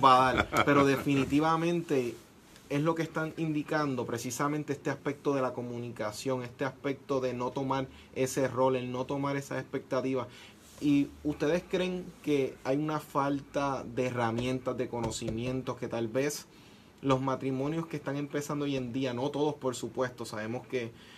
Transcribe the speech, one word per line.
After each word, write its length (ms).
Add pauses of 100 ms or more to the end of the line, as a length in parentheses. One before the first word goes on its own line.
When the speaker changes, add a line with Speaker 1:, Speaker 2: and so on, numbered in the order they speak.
Speaker 1:
va 280
a 40
dar, 160
Speaker 2:
<laughs> 140
Speaker 1:
pero 200
definitivamente 1300 (540)
es 120
lo 120
que 80
están 340
indicando, 720
precisamente 680
este 180
aspecto 440
de 80
la 100
comunicación, 920
este 220
aspecto 560
de 140
no 160
tomar 360 (280)
ese 340
rol, 280
el 140
no 140
tomar 320
esas 240
expectativas. 680 (540)
¿Y 280 (140)
ustedes 480
creen 340 (200)
que 300 (100)
hay 120
una 220
falta 880
de 220
herramientas, 680
de 120
conocimientos, 880
que 100
tal 220
vez 380 (560)
los 180
matrimonios 680
que 120
están 180
empezando 480
hoy 120
en 160
día, 220
no 160
todos, 240
por 220
supuesto, 480
sabemos 420
que, 240 (280)